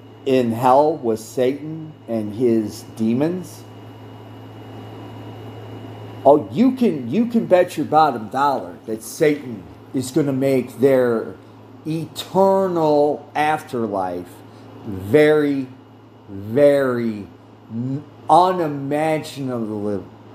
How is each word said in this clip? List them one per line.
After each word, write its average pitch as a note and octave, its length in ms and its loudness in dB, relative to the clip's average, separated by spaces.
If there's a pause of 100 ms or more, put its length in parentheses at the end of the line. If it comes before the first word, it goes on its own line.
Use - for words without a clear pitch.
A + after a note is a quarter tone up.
(240)
in B2+ 280 2
hell C3+ 440 4
with A2+ 240 -2
Satan C#3+ 720 -4 (160)
and A2 260 -4
his A2+ 500 0 (120)
demons, D3 680 -2 (2500)
oh, D3+ 260 6
you A3+ 220 4
can, E3 380 0
you A3 160 0
can A3+ 200 -2
bet F3+ 300 4
your D3+ 100 -4
bottom B2 420 2
dollar A#2+ 480 -2 (100)
that A2+ 160 -8
Satan C#3+ 600 -2 (320)
is C3 160 -4
gonna C#3+ 220 0
make C3 480 0
their B2 540 4 (520)
eternal D#3+ 1500 2
afterlife A2 960 -2 (560)
very, C#3 840 0 (640)
very A#2 1000 2 (460)
n-, C3 320 -6 (240)
unimaginably, C#3 1700 0 (320)